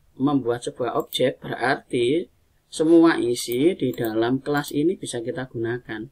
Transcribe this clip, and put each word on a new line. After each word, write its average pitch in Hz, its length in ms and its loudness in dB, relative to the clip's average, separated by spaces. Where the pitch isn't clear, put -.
membuat 123 480 0
sebuah 117 320 -6
objek, - 480 -2
berarti 131 880 -2
semua 165 480 6
isi 123 560 0
di 131 160 -2
dalam 117 480 -2
kelas 147 320 -4
ini 165 240 0
bisa 135 240 -8
kita 123 320 -8
gunakan. 113 600 -6